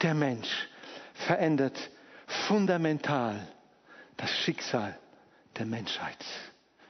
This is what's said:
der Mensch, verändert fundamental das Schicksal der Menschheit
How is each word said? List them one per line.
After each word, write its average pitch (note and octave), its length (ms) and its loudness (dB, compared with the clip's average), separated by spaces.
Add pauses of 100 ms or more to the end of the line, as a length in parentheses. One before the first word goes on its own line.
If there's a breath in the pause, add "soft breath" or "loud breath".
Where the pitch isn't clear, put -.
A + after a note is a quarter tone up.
der D#3+ 120 4
Mensch, C3+ 540 0 (460 loud breath)
verändert D#3 640 2 (680 loud breath)
fundamental D3 1000 2 (680 loud breath)
das - 140 -4
Schicksal - 680 -2 (580 soft breath)
der A2+ 100 -4
Menschheit - 580 -6 (640 soft breath)